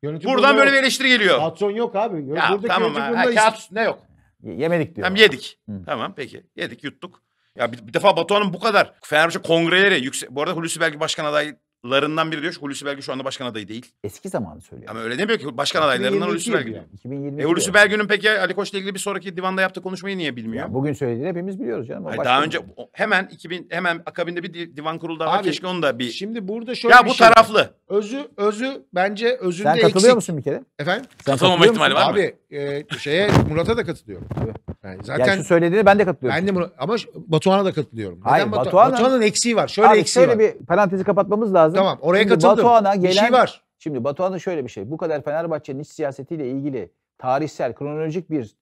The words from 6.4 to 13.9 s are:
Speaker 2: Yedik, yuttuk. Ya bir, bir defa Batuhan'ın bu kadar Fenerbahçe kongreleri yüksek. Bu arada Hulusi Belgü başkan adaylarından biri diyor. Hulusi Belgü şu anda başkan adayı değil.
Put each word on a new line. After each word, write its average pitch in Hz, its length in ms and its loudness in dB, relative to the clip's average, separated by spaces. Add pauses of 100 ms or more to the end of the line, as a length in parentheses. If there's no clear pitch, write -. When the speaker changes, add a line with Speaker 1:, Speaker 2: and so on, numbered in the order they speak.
Speaker 2:
Yedik, - 280 -12
yuttuk. - 380 -16 (340)
Ya 120 160 -4
bir, 117 160 -16
bir 113 60 -20
defa 180 240 4
Batuhan'ın 196 360 0
bu 190 60 -10
kadar 202 340 0 (100)
Fenerbahçe 165 360 0
kongreleri 170 640 2
yüksek. 135 280 -8
Bu 135 100 -6
arada 165 140 -4
Hulusi 165 240 -8
Belgü 156 200 -2
başkan 156 260 -4 (580)
adaylarından 151 480 0
biri 151 100 -6
diyor. 165 180 -6
Hulusi 139 260 -10
Belgü 139 160 -8
şu 139 120 -8
anda 131 120 -8
başkan 131 200 -10
adayı 110 220 -10
değil. 113 180 -14 (180)